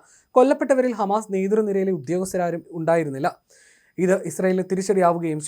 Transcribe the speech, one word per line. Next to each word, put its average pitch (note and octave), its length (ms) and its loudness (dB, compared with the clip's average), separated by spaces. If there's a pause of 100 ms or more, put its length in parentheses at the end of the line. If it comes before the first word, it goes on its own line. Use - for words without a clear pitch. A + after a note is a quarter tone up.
(380)
കൊല്ലപ്പെട്ടവരിൽ B3+ 640 2
ഹമാസ് G3+ 360 -2
നേതൃനിരയിലെ G3 640 0
ഉദ്യോഗസ്ഥരാരും F3 640 -4 (140)
ഉണ്ടായിരുന്നില്ല. D#3+ 520 0 (680)
ഇത് F#3 180 2 (140)
ഇസ്രായേലിന് F#3 420 0
തിരിച്ചടിയാവുകയും F3 760 2